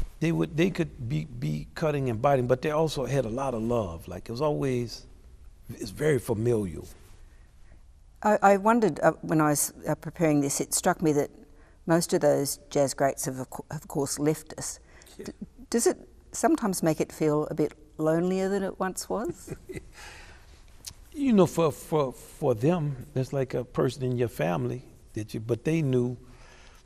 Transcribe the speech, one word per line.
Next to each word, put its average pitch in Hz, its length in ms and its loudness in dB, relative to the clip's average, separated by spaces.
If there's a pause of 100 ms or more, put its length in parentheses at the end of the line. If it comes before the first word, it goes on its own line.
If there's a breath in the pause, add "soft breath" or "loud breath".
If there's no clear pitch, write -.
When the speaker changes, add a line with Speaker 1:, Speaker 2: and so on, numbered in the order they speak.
(200 loud breath)
Speaker 1:
they 165 140 2
would, 160 220 0
they 170 140 4
could 147 400 -6
be, 156 160 -2
be 147 500 -6
cutting 143 340 0
and 110 120 -4
biting, 135 260 4
but 127 140 2
they 156 100 -2
also 151 340 0
had 127 200 0
a 107 40 -4
lot 131 240 -4
of 110 80 -4
love. 110 460 -2
Like, 90 220 -12
it - 20 -8
was 120 100 -6
always, 139 640 -2 (640)
it's 110 220 -10
very 135 280 2
familial. 107 680 0 (1400 soft breath)
Speaker 2:
I, 214 180 6
I 196 160 8
wondered, 214 440 4
uh, 160 200 6
when 160 200 2
I 151 80 4
was, - 240 0 (120)
uh, - 100 0
preparing 151 460 2
this, 139 200 0
it - 120 -6
struck - 280 0
me 156 120 4
that 143 160 2 (560 soft breath)
most 170 280 2
of 170 80 2
those 143 380 2 (100)
jazz 139 240 2
greats 135 320 0
have, 131 140 -6
of 127 100 -10
co-, - 200 -12
of 151 200 -10
course, 139 280 -4
left 151 400 -2
us. - 220 -10 (380 soft breath)
Speaker 1:
Yeah. - 80 -14
Speaker 2:
D-, - 80 -12 (360)
does 233 180 2
it - 100 2 (340)
sometimes 196 520 0
make 160 180 2
it - 100 -4
feel 151 380 2
a 156 40 -6
bit 156 200 -2 (240)
lonelier 180 500 2
than 196 160 -2
it - 160 -6
once 185 300 -6
was? 226 460 -6 (140)
<laughs> - 120 -10 (1300 loud breath)
Speaker 1:
You 277 200 2
know, 185 120 8
for, 156 280 2
for, 139 400 -2
for - 420 -2
them, 143 500 0 (100)
it's 131 180 -2
like 135 200 -2
a 127 120 -4
person 139 380 -2
in 127 140 -2
your 120 120 0
family 131 520 -2 (300)
that 110 220 -10
you, 117 80 -6
but 113 240 -4
they 160 160 0
knew, 127 340 0 (720 soft breath)